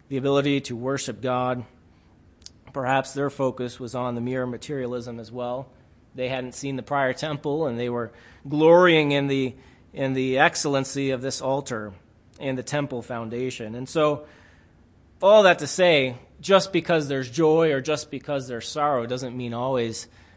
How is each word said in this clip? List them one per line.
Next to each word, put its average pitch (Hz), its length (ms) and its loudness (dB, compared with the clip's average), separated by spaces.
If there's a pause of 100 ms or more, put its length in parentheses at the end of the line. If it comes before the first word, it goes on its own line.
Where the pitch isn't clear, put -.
the 139 80 -4
ability 139 440 2
to 123 140 -10
worship 127 460 -6
God. 127 420 -2 (1080)
Perhaps 131 400 0
their 139 160 -2
focus 127 500 -4
was 120 160 -10
on 123 200 -4
the 117 60 -6
mere 127 240 -4
materialism 123 760 -8
as 110 120 -16
well. 123 400 -8 (420)
They 127 160 -6
hadn't 127 240 -6
seen 139 220 -6
the 127 80 -6
prior 139 300 0
temple, 151 540 -4
and 117 120 -4
they 123 100 -4
were 120 220 -4 (360)
glorying 156 640 8
in 139 140 2
the, 135 280 0 (380)
in 135 200 -2
the 131 260 0
excellency 139 720 2
of 127 100 -4
this 131 200 -4
altar 131 520 -4 (460)
and 135 180 -4
the 127 60 -6
temple 139 380 -4
foundation. 117 720 -8
And 127 140 -10
so, 151 380 0 (960)
all 208 220 8
that 175 160 6
to 151 80 -6
say, 139 500 2 (220)
just 190 320 4
because 160 360 0
there's 135 220 -4
joy 160 420 4
or 135 100 0
just 147 300 -4
because 135 360 -6
there's 117 200 -10
sorrow 147 380 0
doesn't 123 300 -6
mean 123 180 -6
always 120 540 -4 (300)